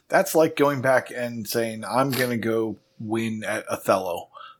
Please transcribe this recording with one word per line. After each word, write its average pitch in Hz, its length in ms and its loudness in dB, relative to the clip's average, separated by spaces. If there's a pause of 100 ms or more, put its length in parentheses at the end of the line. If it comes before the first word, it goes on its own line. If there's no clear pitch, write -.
that's - 260 2
like 160 200 4
going 143 280 2
back 127 280 2
and 120 380 -6
saying, 113 360 -2
"I'm 123 260 0
gonna 123 260 0
go 110 400 0 (220)
win 110 460 -4
at 104 220 -4
Othello." 92 600 0 (320)